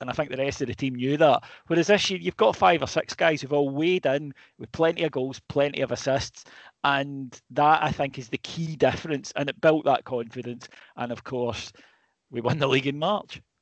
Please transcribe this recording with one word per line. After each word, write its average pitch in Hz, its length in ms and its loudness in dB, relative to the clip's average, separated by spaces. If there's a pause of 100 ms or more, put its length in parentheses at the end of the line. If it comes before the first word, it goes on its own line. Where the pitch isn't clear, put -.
and 123 80 -10
I - 20 -4
think 143 180 -4
the 131 60 -8
rest 135 240 -2
of 127 80 -4
the 120 60 -6
team 131 220 -4
knew 131 200 0
that. 147 280 6 (240)
Whereas 165 180 2
this 202 240 4
year, 180 100 -4
you've 170 160 -6
got 220 180 4
five 175 280 4
or 127 40 -4
six - 280 -4
guys 165 260 2
who've 139 140 -6
all 143 160 2
weighed 170 340 0
in 143 300 -2 (240)
with 117 140 -14
plenty 165 320 0
of 147 80 -2
goals, 131 360 -4
plenty 143 320 0
of 123 120 -2
assists, - 520 -4 (400)
and 139 560 -2 (120)
that, 151 300 4
I 151 80 0
think, 139 280 -4
is 120 100 -12
the 147 80 -6
key 160 400 -8
difference, 139 580 0
and 139 140 -4
it - 140 -10
built 156 240 4
that 135 180 2
confidence. 120 640 -8 (280)
And, 120 140 -6
of 113 140 -10
course, 120 480 -6 (580)
we 120 120 -8
won 127 160 0
the 139 100 2
league 135 180 2
in 143 120 -4
March, 190 420 -4 (220)